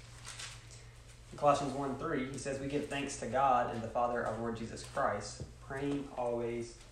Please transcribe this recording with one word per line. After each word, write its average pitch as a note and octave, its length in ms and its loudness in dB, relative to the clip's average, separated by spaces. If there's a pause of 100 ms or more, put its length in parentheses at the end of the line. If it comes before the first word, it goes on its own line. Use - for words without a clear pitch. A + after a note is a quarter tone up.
(1300)
In - 60 -12
Colossians C#3+ 340 8
one C3+ 260 0
three, C3+ 320 0
he - 80 -6
says, C3+ 220 -2
"We C#3 80 -2
give C#3+ 200 0
thanks C#3 300 -4
to B2 80 -4
God A#2+ 480 6
and A2+ 80 -2
the A2 60 -4
Father A#2+ 340 2
of A2 140 0
our A2+ 40 -4
Lord A2+ 160 -2
Jesus A2+ 280 -6 (100)
Christ, G#2+ 480 0 (240)
praying C#3 500 -2
always A#2 580 0 (180)